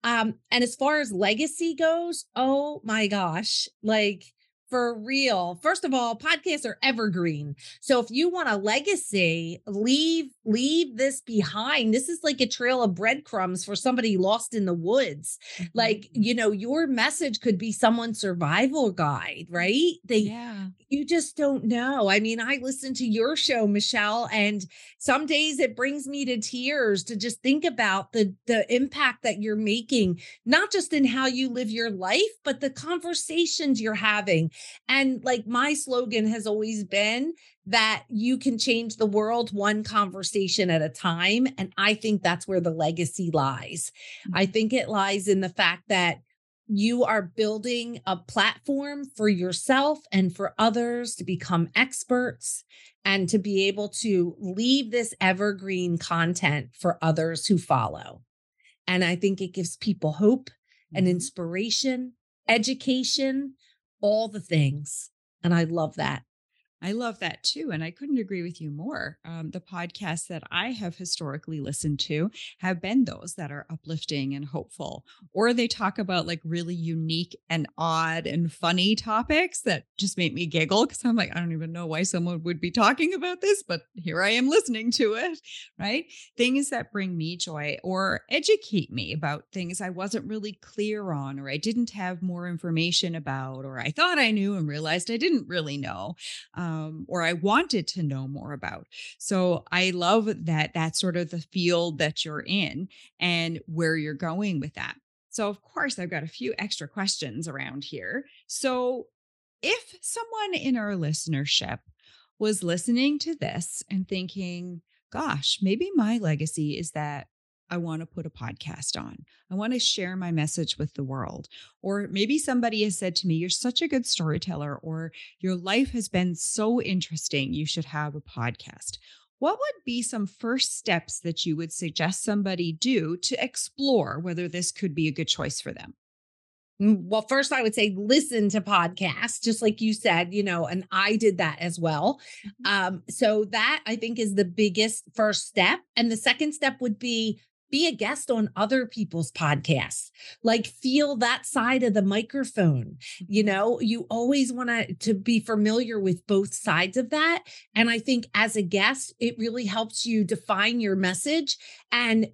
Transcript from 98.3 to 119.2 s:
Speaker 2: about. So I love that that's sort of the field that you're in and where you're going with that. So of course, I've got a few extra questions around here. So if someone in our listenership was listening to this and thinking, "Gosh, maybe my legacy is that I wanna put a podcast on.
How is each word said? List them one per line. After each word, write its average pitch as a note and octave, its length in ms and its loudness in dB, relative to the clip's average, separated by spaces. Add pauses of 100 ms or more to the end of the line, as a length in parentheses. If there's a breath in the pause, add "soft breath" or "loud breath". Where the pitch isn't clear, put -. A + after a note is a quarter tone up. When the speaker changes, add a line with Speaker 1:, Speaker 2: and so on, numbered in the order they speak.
Speaker 2:
about. - 340 -10 (300 loud breath)
So F#3 560 0
I F#3 160 4
love F#3 400 4 (160)
that D#3 280 0
that's D#3+ 280 -2
sort F3 160 0
of F3 120 -2
the E3+ 120 -6
field F3 560 0
that D#3 260 -2
you're D3+ 240 -8
in F#3 400 -2 (320 loud breath)
and E3 460 0
where E3 320 0
you're D3+ 160 -4
going E3+ 480 -2
with D3+ 140 -8
that. - 200 -8 (360)
So G#3 180 -2
of G3 120 -8
course, C#4+ 380 -6
I've F3+ 100 -6
got D#3 140 -4
a E3 40 -8
few - 300 -6
extra F#3+ 300 -6
questions D#3+ 600 -6
around C#3 340 -10
here. C#3 400 -8 (240 soft breath)
So B3+ 600 -2 (540)
if G#4 400 -4
someone A4+ 520 -6
in C4 240 0
our G#3 160 -2
listenership D3 840 -2 (600 soft breath)
was G#3+ 240 0
listening A#3+ 560 2
to D#4+ 160 -4
this - 540 -6
and F#3+ 180 -2
thinking, F3+ 760 -6 (300)
"Gosh, B3 500 -2
maybe A3+ 320 2
my A#3 260 4
legacy D#3 580 -2
is E3 140 -6
that D3 360 -6 (420)
I F3 80 -4
wanna E3 280 -4
put D#3+ 200 -10
a D#3 40 -8
podcast - 720 -8
on. - 220 -14 (260 soft breath)